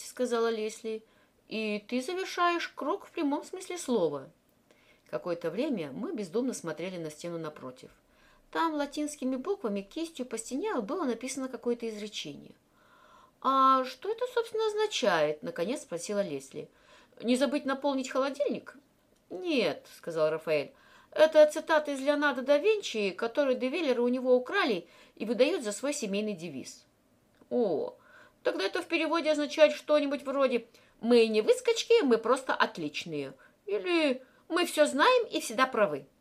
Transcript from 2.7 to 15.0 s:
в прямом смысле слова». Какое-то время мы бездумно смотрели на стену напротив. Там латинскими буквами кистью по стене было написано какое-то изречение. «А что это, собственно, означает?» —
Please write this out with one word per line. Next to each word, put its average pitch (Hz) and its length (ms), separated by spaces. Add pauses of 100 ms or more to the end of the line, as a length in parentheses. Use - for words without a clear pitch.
в - 40
прямом 294 320
смысле 370 360
слова». 160 520 (800)
Какое-то 170 420
время 202 400
мы 208 220
бездумно 220 400
смотрели 175 460
на 160 120
стену 170 280
напротив. 147 500 (640)
Там 330 240
латинскими 285 640
буквами 247 440
кистью 285 460
по 233 100
стене 330 460
было 302 220
написано 262 440
какое-то 240 400
изречение. 208 680 (840)
«А 269 460
что - 240
это, 453 240
собственно, 440 320
означает?» — 202 760